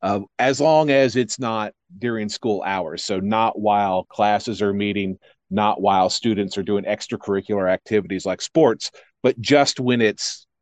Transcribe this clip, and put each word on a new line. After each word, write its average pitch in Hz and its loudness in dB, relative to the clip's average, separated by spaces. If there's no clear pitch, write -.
uh, 98 -2
as 131 2
long 156 4
as 135 4
it's 123 -2
not 113 -4
during 113 -4
school 104 -4
hours. 90 -4
So 98 -4
not 107 0
while 101 0
classes 104 0
are 101 2
meeting, 101 -4
not 104 0
while 95 4
students 101 -2
are 98 -2
doing 101 -2
extracurricular 98 -4
activities 95 -2
like 92 -4
sports, - 2
but 127 0
just 143 2
when 123 0
it's - -2